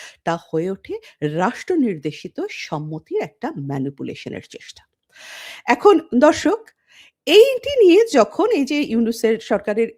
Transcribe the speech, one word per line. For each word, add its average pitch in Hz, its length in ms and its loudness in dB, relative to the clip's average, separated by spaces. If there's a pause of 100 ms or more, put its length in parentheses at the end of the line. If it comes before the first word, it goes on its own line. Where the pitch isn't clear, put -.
(240)
তা 170 140 -2 (140)
হয়ে 165 180 -4
ওঠে 311 280 -12 (240)
রাষ্ট্র 185 540 -4
নির্দেশিত 185 640 -4 (100)
সম্মতির 156 680 -8
একটা - 380 -10
ম্যানিপুলেশনের 139 840 -8
চেষ্টা। - 400 -20 (840)
এখন 330 340 4 (140)
দর্শক, 302 460 2 (640)
এইটি 494 600 4
নিয়ে 370 260 6
যখন 294 380 2
এই 294 140 0
যে 294 160 -4
ইউনূসের 226 580 -2
সরকারের 214 600 -2